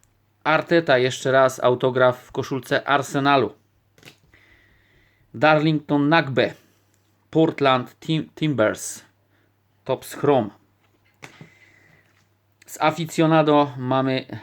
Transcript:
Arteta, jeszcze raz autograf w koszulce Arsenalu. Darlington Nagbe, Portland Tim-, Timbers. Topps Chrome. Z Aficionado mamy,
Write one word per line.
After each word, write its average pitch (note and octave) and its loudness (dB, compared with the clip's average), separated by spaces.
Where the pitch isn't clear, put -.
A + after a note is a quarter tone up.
Arteta, D#3 2
jeszcze B2+ -2
raz C3 2
autograf B2 0
w - -20
koszulce C3+ -6
Arsenalu. C#3 0
Darlington D3+ 2
Nagbe, C3+ 0
Portland C#3 0
Tim-, D#3+ -4
Timbers. A2+ -4
Topps - -6
Chrome. C3 0
Z - -14
Aficionado D#3 2
mamy, C3 -2